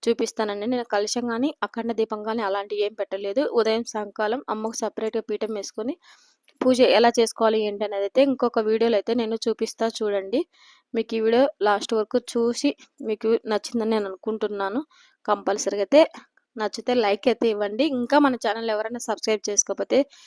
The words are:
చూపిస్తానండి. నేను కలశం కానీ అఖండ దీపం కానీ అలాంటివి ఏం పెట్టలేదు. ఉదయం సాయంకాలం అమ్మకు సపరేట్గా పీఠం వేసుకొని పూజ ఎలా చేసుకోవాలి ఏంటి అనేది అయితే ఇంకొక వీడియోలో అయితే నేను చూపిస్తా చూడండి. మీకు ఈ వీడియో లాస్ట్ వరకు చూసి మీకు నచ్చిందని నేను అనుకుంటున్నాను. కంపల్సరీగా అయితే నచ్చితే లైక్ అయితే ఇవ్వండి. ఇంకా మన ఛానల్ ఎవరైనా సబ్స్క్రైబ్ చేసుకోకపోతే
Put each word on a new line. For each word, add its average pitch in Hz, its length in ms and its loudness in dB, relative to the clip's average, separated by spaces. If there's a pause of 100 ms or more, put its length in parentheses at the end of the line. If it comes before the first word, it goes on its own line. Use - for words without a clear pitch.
చూపిస్తానండి. 220 720 -2
నేను 240 200 -4
కలశం 214 340 -2
కానీ 240 220 -2 (180)
అఖండ 233 240 -6 (100)
దీపం 214 220 -4
కానీ 220 260 -4
అలాంటివి 202 360 -2
ఏం 214 80 -2
పెట్టలేదు. 202 520 -2 (160)
ఉదయం 220 320 2
సాయంకాలం 214 540 -4
అమ్మకు 220 340 -6
సపరేట్గా 220 460 -4
పీఠం 214 320 -4
వేసుకొని 226 360 -8 (640)
పూజ 254 200 4 (140)
ఎలా 233 200 6
చేసుకోవాలి 220 420 2 (100)
ఏంటి 208 180 -4
అనేది 202 220 -4
అయితే 254 160 2
ఇంకొక 247 400 0
వీడియోలో 226 340 2
అయితే 226 180 0
నేను 226 260 -2
చూపిస్తా 226 520 -2
చూడండి. 202 460 -2 (540)
మీకు 226 220 -2
ఈ 226 60 0
వీడియో 233 240 4 (220)
లాస్ట్ - 260 0
వరకు 220 240 0 (120)
చూసి 240 400 0 (340)
మీకు 220 260 -4 (220)
నచ్చిందని 220 420 -2
నేను 208 160 0
అనుకుంటున్నాను. 202 720 -4 (460)
కంపల్సరీగా 202 600 -2
అయితే 294 160 6 (540)
నచ్చితే 220 400 -4
లైక్ 214 320 0
అయితే 233 220 2
ఇవ్వండి. 208 360 -2 (120)
ఇంకా 247 220 2
మన 262 220 2
ఛానల్ 226 320 -2
ఎవరైనా 226 320 -4
సబ్స్క్రైబ్ 214 400 -2
చేసుకోకపోతే 202 540 0 (280)